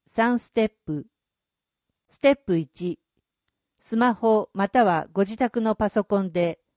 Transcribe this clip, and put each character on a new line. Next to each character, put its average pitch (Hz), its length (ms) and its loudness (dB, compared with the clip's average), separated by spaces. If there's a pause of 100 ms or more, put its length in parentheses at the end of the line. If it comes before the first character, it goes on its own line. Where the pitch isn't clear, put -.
三 233 320 0
ス - 140 -14
テ 220 160 2
ッ - 20 -20 (140)
プ。 151 220 -8 (1000)
ス - 120 -20
テ 277 140 4
ッ 277 40 -2
プ 180 200 -2
一、 170 420 -8 (840)
ス - 160 -6
マ 240 160 2
ホ 220 400 0
ま 196 160 -2
た 240 160 4
は 165 260 0
ご 196 120 0
自 208 120 -4
宅 240 240 -2
の 220 160 0
パ 214 140 -2
ソ 208 160 -2
コ 196 160 0
ン 185 100 -6
で 170 280 -2 (180)